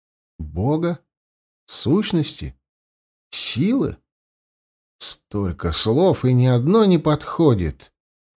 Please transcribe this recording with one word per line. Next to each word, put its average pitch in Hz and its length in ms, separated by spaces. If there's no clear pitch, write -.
Бога, 135 600
сущности, 160 920
силы. 196 680
Столько 90 720
слов, 135 540
и 127 80
ни 123 100
одно 135 400
не 180 140
подходит. 143 920